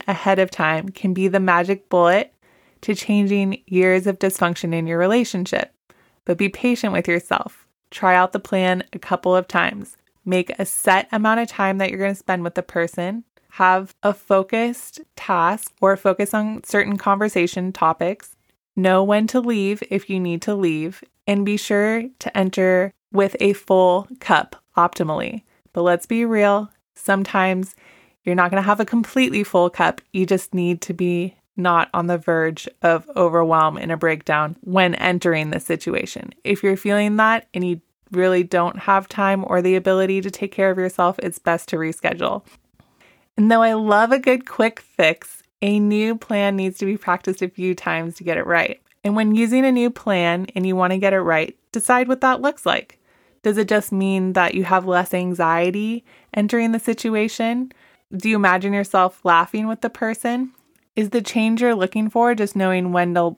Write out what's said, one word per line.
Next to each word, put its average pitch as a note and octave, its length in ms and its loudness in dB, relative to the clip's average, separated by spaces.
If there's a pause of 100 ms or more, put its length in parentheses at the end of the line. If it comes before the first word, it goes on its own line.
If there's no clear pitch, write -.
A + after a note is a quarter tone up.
ahead F#3+ 320 0
of F#3 100 2
time D#3+ 400 -2
can F#3 240 -4
be F#3+ 140 0
the F#3 120 2
magic F#3 500 0
bullet F3 440 2 (480)
to G3+ 140 -2
changing G3+ 720 0
years F#3 400 2
of F#3+ 120 -2
dysfunction F3 540 -2
in E3 140 -2
your E3+ 100 -2
relationship. F#3+ 760 0 (500)
But - 140 -2
be G3 120 0
patient A#3 440 -2
with F3 140 -2
yourself. - 600 -4 (220)
Try F#3 260 2
out F3+ 160 4
the G3+ 80 -4
plan F#3 540 -2
a F3+ 60 -12
couple F3+ 360 0
of F#3 140 0
times. F#3+ 480 -4 (260)
Make F#3 340 -2
a G3 80 -2
set - 460 0
amount A3 300 0
of A#3 80 -6
time F#3+ 300 -2
that F#3+ 100 -2
you're F#3+ 100 -8
gonna G3 160 -2
spend F#3 280 -4
with E3+ 120 -6
the F3+ 80 -4
person. F3+ 640 -6 (300)
Have F#3+ 460 2
a G#3 120 0
focused A3+ 880 -2 (160)
task F3+ 640 -2
or F#3+ 160 4
focus G3 360 -2
on G#3+ 300 -4
certain G3+ 340 -2
conversation F#3+ 760 0
topics. E3+ 640 -2 (400)
Know F#3 260 4
when G#3 240 2
to B3+ 140 0
leave G#3 480 -2
if G3 200 -4
you F#3+ 120 -2
need E3+ 220 -4
to G#3 120 -2
leave, E3 480 -4 (240)
and G3+ 180 0
be G#3 120 0
sure G#3+ 460 0 (160)
to - 180 -8
enter F#3 560 0 (180)
with G3 300 2
a G3 100 4
full F#3 560 2 (140)
cup - 340 0 (220)
optimally. F3 680 -2 (300)
But F3 80 -2
let's F3 240 2
be A#3 180 -2
real, G#3 480 2 (240)
sometimes F#3+ 800 -2 (480)
you're F3 120 0
not F3+ 160 2
gonna G3 100 0
have G#3 180 2
a G#3+ 60 2
completely A#3 580 0
full F3+ 260 2
cup. E3 300 0 (140)
You F#3 120 0
just F#3 280 -2
need F3 300 -2
to F#3 100 -8
be F3 420 -4 (220)
not F3 360 2
on E3+ 140 -2
the F3 100 0
verge D#3+ 520 -2 (120)
of E3 360 2
overwhelm D#3+ 600 4
and E3 140 -6
a E3 60 -2
breakdown D#3 640 -2
when F#3 340 2
entering E3 560 0
the D#3+ 80 -4
situation. - 760 -6 (120)
If G3+ 180 -4
you're G3 140 2
feeling G#3 400 0
that A3 360 2
and F3+ 140 -2
you E3+ 140 -4 (300)
really F#3 320 2
don't F3 360 -2
have G3 300 0
time G3 360 0
or F3+ 160 0
the F#3 140 2
ability F#3+ 460 0
to G3 100 -6
take G3 220 -8
care F#3+ 180 2
of F#3 60 -2
yourself, F#3 420 0
it's - 200 -8
best E3+ 300 -2
to - 60 -4
reschedule. E3 680 -4 (960)
And G#3+ 140 6
though A3+ 100 6
I A3+ 120 4
love A3 380 4
a C4+ 80 2
good B3+ 280 0
quick A3+ 320 0
fix, - 640 -2 (180)
a G3+ 180 2
new G#3 360 0
plan G3+ 400 -2
needs F#3+ 240 -4
to G3+ 60 -4
be G3+ 120 -2
practiced F#3 440 -4
a F#3 80 -4
few F#3 260 -2
times E3 400 -6
to - 80 -20
get E3+ 140 -2
it F3 80 -4
right. - 360 0 (220)
And G#3 120 0
when G#3+ 200 2
using A#3 300 2
a C4 60 2
new A#3+ 180 2
plan F#3 640 -2
and F#3 100 -2
you F#3 100 0
want F#3 160 2
to F#3+ 80 -2
get G3 140 2
it F#3+ 60 2
right, E3 380 0 (140)
decide B3 360 0
what C4 140 0
that B3+ 200 2
looks - 240 -2
like. - 340 -2 (440)
Does G#3+ 140 0
it G#3 100 0
just G#3 240 0
mean F#3+ 420 0
that F3+ 200 2
you F#3+ 100 -2
have F3+ 220 2
less F3+ 280 0
anxiety F3+ 920 -2 (280)
entering A3+ 380 0
the A3+ 80 -2
situation? A3+ 920 -2 (440)
Do F#3+ 140 -4
you A3 60 2
imagine G3 380 2
yourself F#3+ 500 0
laughing F3 440 2
with A3 140 -6
the A#3 80 -4
person? A#3+ 600 -6 (440)
Is G#3+ 160 -2
the A#3+ 100 0
change A3+ 400 -2
you're A#3+ 120 2
looking G#3+ 360 -2
for A#3+ 260 2
just G#3 200 -2
knowing F#3 360 0
when F3 240 0
to E3+ 220 2